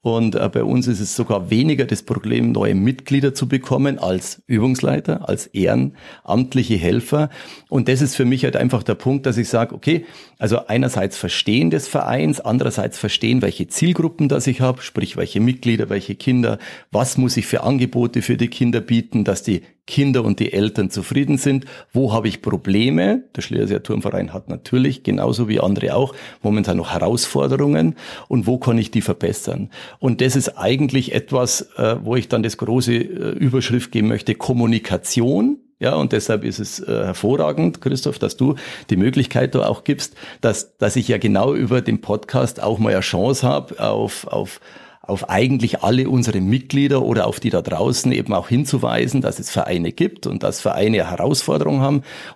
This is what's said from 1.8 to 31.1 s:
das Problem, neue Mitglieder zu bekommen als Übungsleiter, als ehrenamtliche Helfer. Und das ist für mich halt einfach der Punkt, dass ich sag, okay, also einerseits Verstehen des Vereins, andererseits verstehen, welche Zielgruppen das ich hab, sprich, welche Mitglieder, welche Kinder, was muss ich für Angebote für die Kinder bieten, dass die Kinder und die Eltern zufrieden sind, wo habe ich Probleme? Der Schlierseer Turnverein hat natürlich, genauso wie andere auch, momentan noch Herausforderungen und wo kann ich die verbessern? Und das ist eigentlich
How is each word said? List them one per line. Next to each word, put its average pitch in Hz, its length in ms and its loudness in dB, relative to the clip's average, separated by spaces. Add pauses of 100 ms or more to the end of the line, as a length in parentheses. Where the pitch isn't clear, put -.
das - 200 -4
Problem, 117 480 0
neue 104 240 2
Mitglieder 135 580 2
zu 135 140 -2
bekommen 135 500 0
als - 480 -4
Übungsleiter, 131 840 0
als - 200 -4
ehrenamtliche 127 1300 0
Helfer. 117 540 0 (380)
Und 123 200 0
das 131 120 2
ist 135 140 0
für 131 100 2
mich 123 200 2
halt - 120 0
einfach 127 280 2
der 110 100 0
Punkt, 139 320 0
dass 127 100 2
ich 120 120 0
sag, 117 240 0
okay, 160 340 0 (320)
also 113 280 0
einerseits 117 500 0
Verstehen 160 540 0
des 156 180 0
Vereins, 147 520 0
andererseits 113 560 -2
verstehen, 117 460 0
welche - 240 -2
Zielgruppen 160 640 0
das 139 180 2
ich 131 140 0
hab, 127 220 0
sprich, - 340 -6
welche 90 240 -2
Mitglieder, 113 500 2
welche 101 240 -4
Kinder, 117 440 0 (340)
was 123 260 2
muss 127 180 2
ich 113 100 0
für - 180 -2
Angebote 120 580 0
für 120 140 0
die 117 120 0
Kinder 120 320 0
bieten, 117 440 0
dass 95 180 0
die 95 200 -2 (220)
Kinder 135 380 2
und 104 160 0
die - 140 0
Eltern 104 380 0
zufrieden 135 480 0
sind, 135 260 0 (300)
wo 123 180 2
habe 110 160 0
ich - 140 -6
Probleme? 139 840 2 (100)
Der - 60 -6
Schlierseer - 420 -2
Turnverein - 520 -4
hat - 160 -12
natürlich, 131 520 0
genauso 107 460 0
wie 107 120 0
andere 98 340 0
auch, 135 200 0 (280)
momentan 101 340 0
noch 85 160 -4
Herausforderungen 95 1040 0 (320)
und 113 180 0
wo 123 120 0
kann 117 180 2
ich 110 140 -2
die 113 100 0
verbessern? - 680 -4 (280)
Und 123 220 0
das 131 160 2
ist - 220 -2
eigentlich 127 560 0